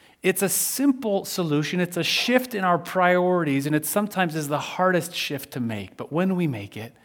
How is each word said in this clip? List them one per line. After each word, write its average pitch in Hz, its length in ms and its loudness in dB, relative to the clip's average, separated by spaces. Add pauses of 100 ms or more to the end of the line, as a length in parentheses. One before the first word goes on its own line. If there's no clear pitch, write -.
(240)
It's 190 180 2
a 196 80 2
simple 233 760 0
solution. 156 540 0
It's 175 160 -2
a 170 80 0
shift 247 520 2
in 190 100 -2
our 175 140 4
priorities, 180 880 2
and 151 80 2
it 151 100 0
sometimes 190 500 0
is 151 140 -4
the 143 100 0
hardest 180 540 0
shift - 380 -6
to 139 100 -8
make. 107 340 -6
But - 160 -12
when 185 240 2
we 175 120 2
make 104 280 -6
it, 110 180 -10 (120)